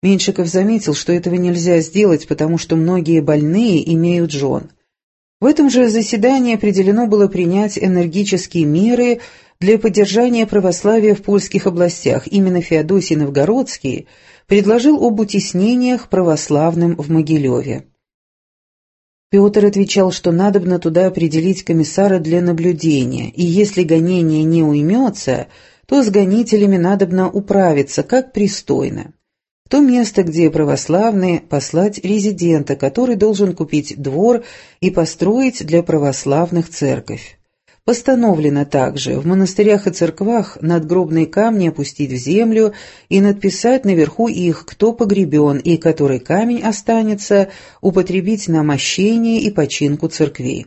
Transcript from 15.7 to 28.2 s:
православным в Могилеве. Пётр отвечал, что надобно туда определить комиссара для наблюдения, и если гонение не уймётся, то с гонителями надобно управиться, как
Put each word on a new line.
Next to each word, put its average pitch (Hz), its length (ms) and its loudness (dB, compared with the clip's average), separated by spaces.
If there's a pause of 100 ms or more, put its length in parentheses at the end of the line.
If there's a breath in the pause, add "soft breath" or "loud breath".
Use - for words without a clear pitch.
православным 165 880 0
в 151 140 -8
Могилеве. 135 760 -2 (1500)
Пётр 202 360 4
отвечал, 196 460 2
что 175 200 -2
надобно 180 460 0
туда 170 280 0
определить 170 560 -2
комиссара 180 560 0
для 165 220 -2
наблюдения, 160 880 -2
и - 140 -4
если 185 400 2
гонение 165 600 2
не 165 180 2
уймётся, 151 840 0 (380 soft breath)
то 277 160 2
с 226 60 2
гонителями 202 680 2
надобно 185 520 0
управиться, 185 720 0
как 262 300 0